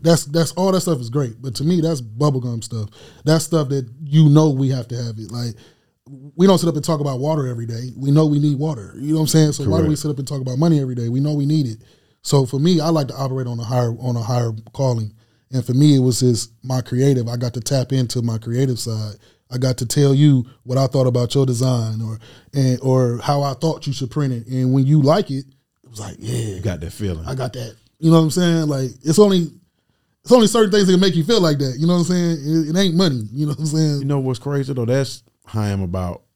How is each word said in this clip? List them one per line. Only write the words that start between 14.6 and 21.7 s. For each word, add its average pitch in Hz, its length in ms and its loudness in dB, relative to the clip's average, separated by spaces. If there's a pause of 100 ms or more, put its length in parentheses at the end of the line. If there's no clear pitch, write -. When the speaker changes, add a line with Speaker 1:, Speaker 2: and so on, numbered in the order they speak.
Speaker 1:
calling. 113 400 -2 (380)
And 127 140 -2
for 127 80 -2
me, 143 220 6
it 135 40 4
was 127 220 2
just 120 300 0 (120)
my 127 180 -4
creative. 127 460 0
I 120 100 -6
got 120 180 -4
to 120 60 -8
tap 131 300 -2
into 127 300 -2
my 113 160 -4
creative 120 420 -2
side. 107 360 -8 (340)
I 123 80 -8
got 127 200 0
to 123 80 -4
tell 139 280 4
you 139 320 6 (180)
what 123 140 -4
I 131 100 2
thought 127 200 2
about 123 260 0
your 139 120 2
design 117 560 -2